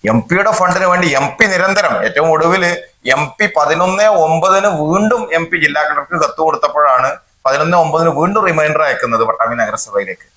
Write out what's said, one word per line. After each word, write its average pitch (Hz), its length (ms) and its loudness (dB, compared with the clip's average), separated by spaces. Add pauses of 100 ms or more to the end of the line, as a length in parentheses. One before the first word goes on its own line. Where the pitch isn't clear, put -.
എം 113 160 0
പിയുടെ 196 320 0
ഫണ്ടിന് 185 340 0
വേണ്ടി 175 280 2
എം 139 120 0 (100)
പി 226 100 2
നിരന്തരം, 190 480 0 (100)
ഏറ്റവും 156 260 0
ഒടുവിൽ 170 320 2 (440)
എം 135 160 0 (140)
പി - 100 -2
പതിനൊന്ന് 180 600 0 (180)
ഒമ്പതിന് 190 440 2 (140)
വീണ്ടും 208 400 0 (120)
എം 165 120 0
പി 175 120 -4
ജില്ലാ 151 240 -4
കളക്ടർക്ക് 151 420 -2
കത്ത് 143 160 -6
കൊടുത്തപ്പോഴാണ്, 147 720 0 (360)
പതിനൊന്ന് 151 300 0
ഒമ്പതിന് 165 340 2
വീണ്ടും 185 360 0
റിമൈൻഡർ 156 360 0
അയക്കുന്നത് 120 420 0
പട്ടാമ്പി 113 300 -2
നഗരസഭയിലേക്ക്. 104 720 -6 (100)